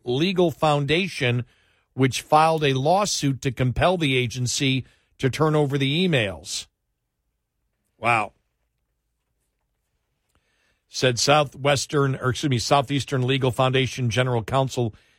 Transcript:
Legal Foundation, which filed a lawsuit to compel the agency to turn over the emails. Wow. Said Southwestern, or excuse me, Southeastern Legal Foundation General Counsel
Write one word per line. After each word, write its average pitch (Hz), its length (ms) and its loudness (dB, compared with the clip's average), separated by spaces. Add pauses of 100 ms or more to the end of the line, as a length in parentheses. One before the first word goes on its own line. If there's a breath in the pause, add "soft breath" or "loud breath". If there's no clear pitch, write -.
Legal 175 460 0
Foundation, 147 920 0 (500 soft breath)
which 131 280 0
filed 156 400 4
a 135 120 0
lawsuit 143 680 0
to 139 80 -4
compel 135 460 0
the 139 200 0
agency 127 680 -2 (340 soft breath)
to 135 120 0
turn 156 240 0
over 143 240 0
the 143 300 0
emails. 110 580 -4 (1300)
Wow. 113 340 0 (2500)
Said 123 300 0
Southwestern, 139 960 0
or 127 160 -4
excuse 143 200 -4
me, 120 100 0
Southeastern 135 640 0
Legal 131 240 0
Foundation 131 600 0
General 123 340 0
Counsel 131 500 -2 (240 soft breath)